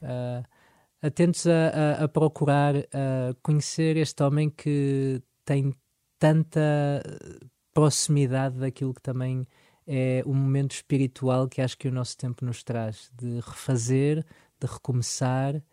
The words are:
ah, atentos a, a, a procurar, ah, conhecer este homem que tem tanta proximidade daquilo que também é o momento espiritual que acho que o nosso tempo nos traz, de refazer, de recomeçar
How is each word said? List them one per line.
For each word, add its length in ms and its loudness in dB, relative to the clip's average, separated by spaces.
ah, 420 -6
atentos 460 0
a, 220 4
a, 20 4
a 40 2
procurar, 680 2
ah, 480 -2
conhecer 560 0
este 260 -2
homem 260 2
que 720 0
tem 280 0
tanta 420 4
proximidade 840 2
daquilo 340 -4
que 80 -16
também 460 -4
é 380 0
o 80 -2
momento 400 0
espiritual 760 0
que 140 -6
acho 160 -2
que 100 -6
o 40 -2
nosso 260 -6
tempo 280 -6
nos 180 -6
traz, 500 -6
de 260 -8
refazer, 840 0
de 80 -4
recomeçar 920 -2